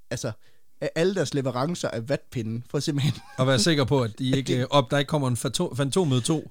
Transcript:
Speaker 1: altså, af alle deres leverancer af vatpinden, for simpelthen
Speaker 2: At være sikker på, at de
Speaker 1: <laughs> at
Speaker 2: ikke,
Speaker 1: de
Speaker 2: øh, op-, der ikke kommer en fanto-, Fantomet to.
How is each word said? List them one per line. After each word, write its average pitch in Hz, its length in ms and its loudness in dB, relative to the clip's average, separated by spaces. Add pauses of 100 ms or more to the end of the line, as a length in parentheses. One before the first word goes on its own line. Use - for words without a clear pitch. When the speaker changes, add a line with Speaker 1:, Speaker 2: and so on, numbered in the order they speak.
(100)
Speaker 1:
altså, 123 220 -4 (480)
af 147 140 -4
alle 180 200 2
deres 190 200 -2
leverancer 135 540 -2
af 113 200 -8
vatpinden, 117 640 -6
for 151 100 -4
simpelthen 143 340 0 (240)
Speaker 2:
At 131 80 2
være 135 120 4
sikker 147 260 4
på, 131 180 2
at 110 160 -4
de 131 100 -2
Speaker 1:
<laughs> 127 40 0
at 139 60 2
Speaker 2:
ikke, 131 160 -2
Speaker 1:
de 127 40 0
Speaker 2:
øh, 127 120 0
op-, 143 200 4
der 143 80 2
ikke 143 100 0
kommer 143 200 0
en 123 80 0
fanto-, 147 380 -2
Fantomet 135 500 2
to. 160 260 -2